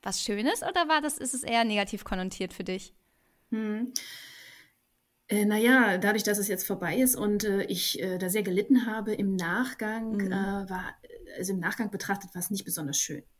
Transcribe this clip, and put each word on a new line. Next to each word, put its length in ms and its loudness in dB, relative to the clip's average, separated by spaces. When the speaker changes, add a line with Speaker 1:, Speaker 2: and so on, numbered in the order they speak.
Speaker 1:
was 180 -2
Schönes 400 2
oder 260 2
war 140 4
das, 160 -2
ist 160 -4
es 100 -4
eher 220 4
negativ 380 0
konnotiert 500 -4
für 100 -10
dich? 300 -6
Speaker 2:
Hm. 420 -2
Äh, 180 2
na 120 4
ja, 400 6
dadurch, 260 2
dass 140 2
es 100 -2
jetzt 180 -2
vorbei 320 -2
ist 180 4
und, 280 0
äh, 200 2
ich, 380 -2
äh, 160 -2
da 120 -2
sehr 140 0
gelitten 420 4
habe, 280 -2
im 220 0
Nachgang, 840 -2
Speaker 3:
Mhm. 140 0
Speaker 2:
äh, 380 -2
war, 260 -8
also 160 -4
im 60 -2
Nachgang 320 -2
betrachtet 420 -6
war 80 -8
es 80 -6
nicht 140 -4
besonders 340 -4
schön. 260 -2